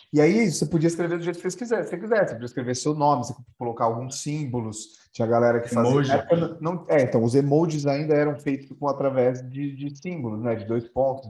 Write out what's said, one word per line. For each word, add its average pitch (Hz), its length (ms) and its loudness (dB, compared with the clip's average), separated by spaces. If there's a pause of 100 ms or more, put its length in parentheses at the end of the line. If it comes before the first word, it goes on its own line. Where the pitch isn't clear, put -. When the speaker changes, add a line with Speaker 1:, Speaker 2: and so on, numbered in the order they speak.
(120)
Speaker 1:
E 147 80 4
aí 208 300 6
você 151 160 -2
podia 160 220 2
escrever 170 280 -2
do 165 80 -6
jeito 170 160 -6
que 185 100 -4
você 175 60 -8
quisesse, 226 320 -4
você 175 100 -8
quisesse. 214 280 0
Você - 80 -6
podia 113 100 -10
escrever 123 300 -4
seu 151 180 -2
nome, 143 320 2
você - 80 -8
podia - 240 -18
colocar 120 300 -4
alguns 120 340 -4
símbolos. 123 920 -8
Tinha 117 160 -2
galera 117 320 4
que - 120 -6
fazia 120 200 4
Speaker 2:
Emoji. 139 200 4
Speaker 1:
na 139 60 4
época 170 200 2
não, 165 240 -2
não... 170 260 -4
é, 156 140 4
então, 120 240 2
os 117 100 2
emojis 143 520 2
ainda 147 280 0
eram 147 240 2
feitos 139 400 -6
com, 147 100 -4
através 127 600 0
de, 139 260 -8
de 143 240 -10
símbolos, 120 440 -6
né? 120 120 -2
De 104 120 -8
dois 117 200 -2
pontos 131 440 -2